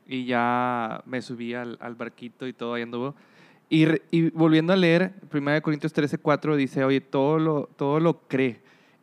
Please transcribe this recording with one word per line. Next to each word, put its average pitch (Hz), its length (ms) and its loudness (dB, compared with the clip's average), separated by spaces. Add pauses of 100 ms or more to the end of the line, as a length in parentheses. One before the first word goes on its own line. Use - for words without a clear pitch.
y 127 180 -6
ya 120 800 -2
me 123 160 -8
subí 120 320 -8
al, 120 260 -10
al 120 140 -12
barquito 117 520 -14
y 127 60 -8
todo, 117 220 -8
ahí 117 80 -4
anduvo. 120 320 -6 (540)
Y 160 180 6
re-, 160 240 2
y 165 200 2
volviendo 160 420 4
a 196 40 4
leer, 180 360 4 (160)
Primera 143 260 -2
de 156 80 0
Corintios 151 300 -4
trece 147 260 0
cuatro 151 380 0
dice, 135 280 0
"Oye, 135 160 2
todo 147 380 0
lo, 156 380 -2
todo 147 220 0
lo 160 300 2
cree". 131 320 -2 (420)